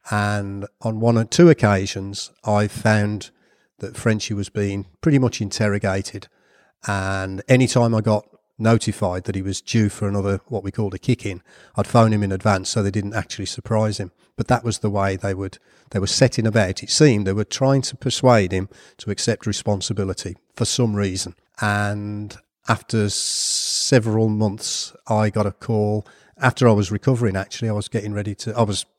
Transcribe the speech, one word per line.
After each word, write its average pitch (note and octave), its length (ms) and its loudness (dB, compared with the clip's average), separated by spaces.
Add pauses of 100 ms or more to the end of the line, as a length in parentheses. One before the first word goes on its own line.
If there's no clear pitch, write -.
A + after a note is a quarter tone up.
And G2+ 560 -4 (160)
on A2 180 -4
one A#2 200 4
or A2+ 60 0
two E3+ 240 8
occasions, G2 800 2 (120)
I G#2 240 2
found G#2 640 0 (480)
that G2 200 -12
Frenchie A2 360 -2
was G2+ 160 -4
being G2+ 380 -4 (140)
pretty D3 180 4
much B2 220 0
interrogated, G2+ 880 -2 (600)
and F#2+ 600 -4
any B2+ 200 6
time A#2 260 2
I A2 80 2
got G#2+ 240 0 (320)
notified G#2+ 680 0
that - 120 -6
he G2 60 -4
was F#2+ 200 -6
due G#2+ 280 0
for - 180 -4
another, G2 400 -2
what G2+ 160 0
we G2 80 -2
called G#2 220 -4
a - 60 -12
kick-in, G2 420 -2 (340)
I'd G#2 120 0
phone A2+ 260 6
him G#2 100 0
in G2 80 -2
advance F#2+ 380 0
so A2 140 -2
they G2 80 0
didn't G2+ 240 -4
actually G2 320 -6
surprise G#2+ 520 -2
him. F2+ 120 -10 (260)
But - 100 -4
that B2 160 0
was A2+ 160 -4
the G#2+ 100 -2
way G2 260 0
they G2 180 -4
would, F#2+ 240 -8 (340)
they G2+ 80 -2
were F#2+ 80 -2
setting B2 400 2
about. G2+ 360 0
It - 60 -14
seemed A2+ 380 4
they F#2+ 60 0
were G#2 100 0
trying C3+ 400 2
to - 140 -8
persuade A#2 540 4
him F#2+ 180 -2 (280)
to - 140 -10
accept - 360 -4
responsibility G2 880 -4 (200)
for A#2 100 -2
some A2+ 300 0
reason. F#2+ 400 -4 (240)
And G#2 760 -4 (300)
after G#2+ 420 0
several - 1200 0
months, G#2+ 640 -4 (140)
I G#2+ 240 2
got G#2 160 0
a F#2 40 -2
call. G#2+ 540 -2 (320)
After B2+ 300 2
I A2+ 40 8
was G2+ 200 2
recovering, A2+ 440 0
actually, G#2 340 -4
I G#2+ 40 -2
was G#2 140 -4
getting G#2 260 -6
ready G2+ 220 -6
to, A2+ 220 -8
I A#2 60 4
was G2+ 220 -2 (140)